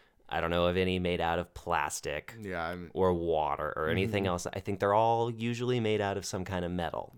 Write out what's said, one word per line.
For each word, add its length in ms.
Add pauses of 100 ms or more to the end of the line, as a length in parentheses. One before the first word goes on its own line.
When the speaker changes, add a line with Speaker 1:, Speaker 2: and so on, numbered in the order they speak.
(300)
Speaker 1:
I 100
don't 120
know 160
of 100
any 220
made 220
out 160
of 160
plastic 880
Speaker 2:
Yeah, 240
I'm 280
Speaker 1:
or 200
water 600
or 140
anything 340
Speaker 2:
Mm-hmm. 80
Speaker 1:
else. 220
I 80
think 180
they're 140
all 360
usually 520
made 180
out 180
of 80
some 200
kind 180
of 80
metal. 460